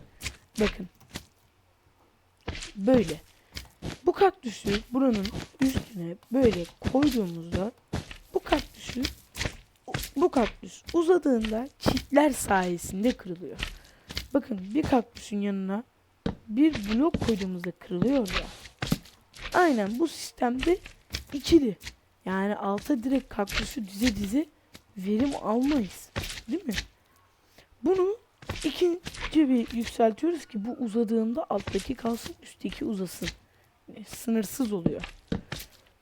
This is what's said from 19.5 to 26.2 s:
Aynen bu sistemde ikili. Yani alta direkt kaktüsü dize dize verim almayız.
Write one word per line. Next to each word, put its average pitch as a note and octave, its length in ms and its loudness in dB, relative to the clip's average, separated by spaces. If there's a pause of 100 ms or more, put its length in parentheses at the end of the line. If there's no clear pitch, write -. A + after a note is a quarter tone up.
Aynen A#3+ 460 4
bu E4 80 2
sistemde C4 720 -2 (560)
ikili. C#4 420 4 (500)
Yani F#3+ 300 0
alta G#3 480 -2
direkt C4 260 0
kaktüsü G#3 580 -4
dize G3 280 0
dize G#3 300 0 (520)
verim G#3+ 340 0 (120)
almayız. B3 680 0 (380)